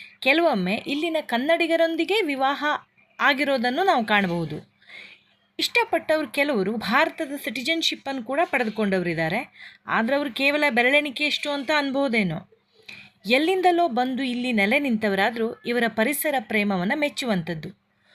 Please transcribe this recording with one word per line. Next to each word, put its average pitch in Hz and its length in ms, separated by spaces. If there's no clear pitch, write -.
ಕೆಲವೊಮ್ಮೆ 254 680
ಇಲ್ಲಿನ 320 340
ಕನ್ನಡಿಗರೊಂದಿಗೆ 330 1000
ವಿವಾಹ 277 440
ಆಗಿರೋದನ್ನು 269 640
ನಾವು 302 220
ಕಾಣಬಹುದು. 175 720
ಇಷ್ಟಪಟ್ಟವ್ರು 330 680
ಕೆಲವರು 233 480
ಭಾರತದ 269 560
ಸಿಟಿಜನ್‌ಶಿಪ್ 277 640
ಅನ್ನು 269 160
ಕೂಡ 269 200
ಪಡೆದುಕೊಂಡವರಿದ್ದಾರೆ. 196 1120
ಆದ್ರೆ 226 280
ಅವರು 285 180
ಕೇವಲ 285 360
ಬೆರಳೆಣಿಕೆಯಷ್ಟು 285 840
ಅಂತ 285 260
ಅನ್ಬೋದೇನೋ. 247 720
ಎಲ್ಲಿಂದಲೋ 339 640
ಬಂದು 254 360
ಇಲ್ಲಿ 247 280
ನೆಲೆ 214 280
ನಿಂತವರಾದ್ರೂ 226 840
ಇವರ 240 220
ಪರಿಸರ 277 520
ಪ್ರೇಮವನ್ನ 208 560
ಮೆಚ್ಚುವಂಥದ್ದು. 190 920